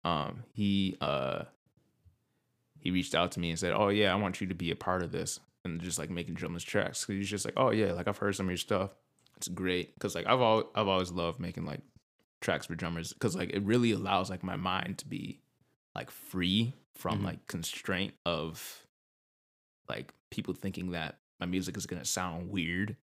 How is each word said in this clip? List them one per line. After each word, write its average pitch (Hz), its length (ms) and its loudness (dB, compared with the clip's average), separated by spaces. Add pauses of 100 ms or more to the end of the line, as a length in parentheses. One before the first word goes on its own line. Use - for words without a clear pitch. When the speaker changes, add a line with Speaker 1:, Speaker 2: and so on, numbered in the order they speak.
Speaker 1:
Um, 85 480 0
he, 98 480 2
uh, 67 440 0 (1300)
he - 120 -2
reached 92 240 2
out 85 180 4
to - 80 -4
me 85 100 0
and 82 80 -2
said, 90 140 2
"Oh, 101 160 6
yeah, 104 240 6
I - 40 6
want 98 240 0
you 98 60 0
to 92 80 -2
be 85 160 -2
a - 40 0
part 90 280 0
of 82 80 -4
this," 85 280 -4 (260)
and 82 160 -4
just, 85 180 -4
like, 76 120 -6
making 85 240 -4
drumless 87 280 -6
tracks. - 420 0
'Cause 101 100 -4
he's 98 140 -2
just 101 160 -4
like, 107 120 -4
"Oh, 127 140 6
yeah, 107 220 4
like, 90 140 -2
I've 101 120 -2
heard 101 160 0
some 95 120 -2
of 92 40 0
your 90 60 -2
stuff. 98 380 0 (420)
It's - 120 -6
great." 90 500 0
'Cause, 90 160 -2
like, 85 120 -2
I've 127 140 6
al-, 110 340 6
I've 107 120 4
always 92 240 2
loved 85 280 -2
making, 87 260 -6
like, 76 160 -6 (600)
tracks - 260 0
for 82 80 -4
drummers 85 440 -4
'cause, 98 160 0
like, 92 160 -4
it 101 120 0
really 117 280 6
allows, 95 400 2
like, 92 120 -6
my 92 140 -4
mind 92 420 -2
to 147 80 -12
be, - 340 -8 (540)
like, - 160 -8
free 95 640 2 (200)
from, 104 220 -2
Speaker 2:
Mm-hmm. 98 80 0
Speaker 1:
like, 85 220 -8
constraint - 680 -4 (100)
of, 80 640 -4 (1000)
like, - 240 -8 (180)
people - 240 -4
thinking 92 360 -4
that 82 300 -4 (180)
my 87 80 -2
music 90 300 -2
is 95 100 -4
gonna - 180 -8
sound 90 460 -2
weird 92 520 0